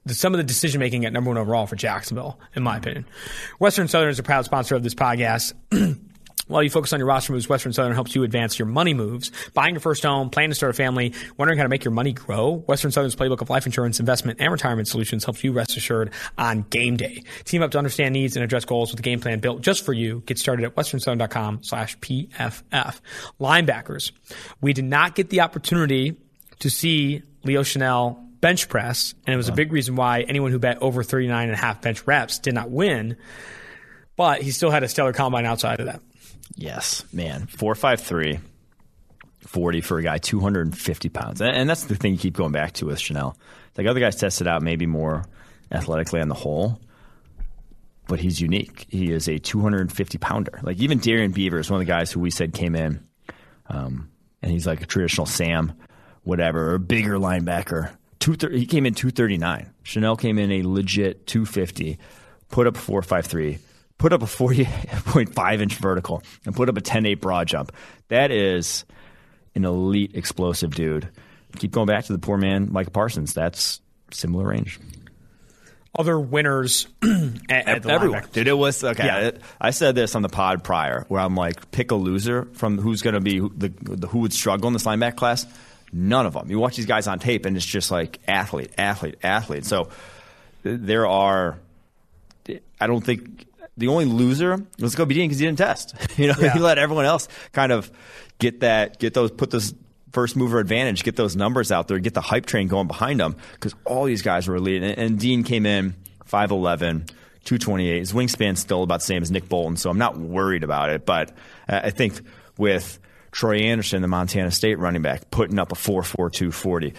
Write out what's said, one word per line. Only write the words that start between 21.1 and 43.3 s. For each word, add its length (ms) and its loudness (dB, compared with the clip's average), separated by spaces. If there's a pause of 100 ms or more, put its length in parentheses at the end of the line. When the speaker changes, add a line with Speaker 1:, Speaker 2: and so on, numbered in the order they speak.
Speaker 1:
dot 140 0
com 320 -4
slash 400 -6
P 260 -4 (100)
F 320 -6
F. 300 -2 (400)
Linebackers. 720 2 (480)
We 140 4
did 100 0
not 300 4
get 160 0
the 100 4
opportunity 760 2 (440)
to 100 -2
see 540 2 (220)
Leo 180 2
Chenal 600 0 (200)
bench 260 2
press, 460 -2 (120)
and 60 0
it 60 2
was 100 -2
a 40 -2
Speaker 2:
Wow. 40 -2
Speaker 1:
big 160 2
reason 240 0
why 320 2
anyone 220 0
who 80 2
bet 240 2
over 200 0
thirty-nine 460 0
and 80 -2
a 20 -6
half 220 -2
bench 260 -4
reps 320 2
did 140 -2
not 160 -2
win, 480 0 (1000)
but 280 2
he 80 -4
still 200 2
had 120 4
a 60 -2
stellar 260 0
combine 320 0
outside 340 -2
of 60 -6
that. 160 -12 (540)
Speaker 2:
Yes, 560 -6
man. 360 -6
Four 260 -2
five 260 2
three, 380 -2 (1040)
forty 400 -2
for 180 -2
a 60 -2
guy 140 0
two 220 -2
hundred 360 0
fifty 320 -4
pounds. 320 -8
And, 160 2
and 120 2
that's 160 -2
the 120 -2
thing 160 0
you 60 0
keep 180 -2
going 160 0
back 220 -2
to 120 -6
with 140 -4
Chanel. 360 -6 (400)